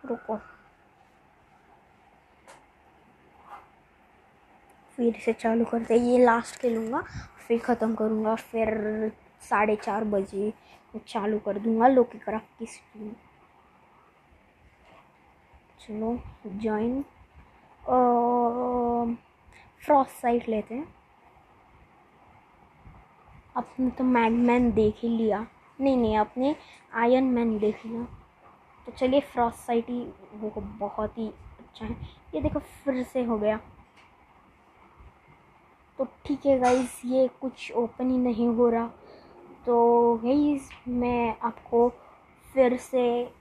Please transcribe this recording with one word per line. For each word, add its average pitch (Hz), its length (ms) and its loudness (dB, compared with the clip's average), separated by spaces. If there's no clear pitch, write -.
Ruko, 233 320 -8
फिर 233 180 0
से - 180 -4
चालू 233 320 0
करते 226 340 0
हैं। 240 80 2
ये 247 180 6
last - 360 2
खेलूँगा, 233 400 -2
फिर 233 100 2
ख़त्म 226 360 0
करूँगा, 220 400 0
फिर 220 760 -4
साढ़े 208 360 0
चार 214 280 -4
बजे 202 480 -2
चालू 214 320 -2
कर 202 200 -4
दूँगा 226 300 4
Loki 247 300 4
Craft - 400 -8
की 226 80 -10
stream। 214 460 -16
चलो 226 380 -6
ज्वाइन, 220 580 -4
अ, - 140 0
frost 269 260 4
site 240 380 -2
लेते 214 260 -4
हैं। 302 200 -10
आपने 247 340 -4
तो 254 140 -4
Madman 240 680 4
देख 214 260 4
ही 233 100 -4
लिया, 226 380 0
नहीं, 269 160 2
नहीं, 214 200 2
आपने 254 400 0
Iron 247 300 4
Man 233 340 0
देख 214 280 -2
लिया। 233 360 -12
तो 240 60 -16
चलिए, 262 280 2
फ्रॉस्ट 240 360 -4
साइट 233 340 -4
ही 240 140 -6
वो 214 260 -8
बहुत 214 580 -8
ही 220 100 -6
अच्छा - 280 -16
है। 233 100 -8
ये 311 60 -4
देखो, 294 180 -4
फिर 262 440 -6
से 247 220 -4
हो 226 140 -2
गया। 214 220 0
तो 269 60 -4
ठीक - 420 -8
है 269 120 4
guys, 247 460 0
ये 254 240 2
कुछ - 440 -10
open 240 380 -2
ही 254 80 2
नहीं 240 300 0
हो 240 200 4
रहा। 233 180 0
तो 240 500 4
guys, 277 540 0
मैं 240 540 -2
आपको 233 500 0
फिर 254 220 4
से 240 640 -2